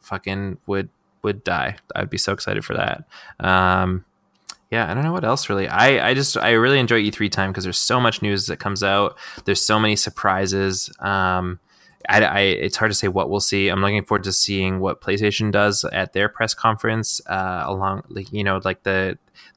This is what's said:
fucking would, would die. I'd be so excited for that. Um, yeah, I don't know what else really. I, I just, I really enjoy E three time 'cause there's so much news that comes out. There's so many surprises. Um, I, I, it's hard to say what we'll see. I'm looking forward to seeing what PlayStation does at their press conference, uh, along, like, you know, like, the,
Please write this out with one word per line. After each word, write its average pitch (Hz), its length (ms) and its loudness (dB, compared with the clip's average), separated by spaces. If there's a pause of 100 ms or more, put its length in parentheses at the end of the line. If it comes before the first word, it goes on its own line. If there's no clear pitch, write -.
fucking 98 640 -6
would, 98 240 -2 (320)
would 104 200 -4
die. 82 340 -2 (200)
I'd - 140 -4
be - 80 -6
so - 140 -2
excited - 320 -4
for - 100 -6
that. - 300 -2 (360)
Um, 92 640 2 (680)
yeah, 113 180 -2
I 87 60 -4
don't 131 80 -2
know 160 100 0
what 180 120 -4
else 127 240 0
really. 98 180 0
I, 123 440 4
I 131 40 2
just, 139 220 0
I 107 160 2
really 123 260 6
enjoy 117 200 2
E 104 120 2
three 104 180 -2
time 98 240 -2
'cause 92 120 -4
there's 90 140 -2
so - 200 2
much 117 240 0
news 101 240 0
that - 120 -6
comes 98 260 -4
out. 196 340 2 (260)
There's - 200 2
so 110 160 4
many 107 160 4
surprises. 98 1040 -2
Um, 92 580 0 (500)
I, 104 140 6
I, 101 180 2
it's 98 360 0
hard 107 140 0
to 101 40 -4
say - 140 0
what 90 220 -2
we'll 101 100 0
see. 98 280 0
I'm 95 120 0
looking 101 240 0
forward 98 200 -2
to 95 80 -2
seeing 95 460 0
what 95 220 -2
PlayStation 104 500 0
does 101 360 2
at - 260 -4
their 101 160 2
press - 260 -2
conference, 110 720 -2
uh, 95 400 -4
along, 98 420 -4
like, 98 240 -12
you 104 120 -4
know, 95 200 0
like, 95 200 -4
the, 95 340 0 (380)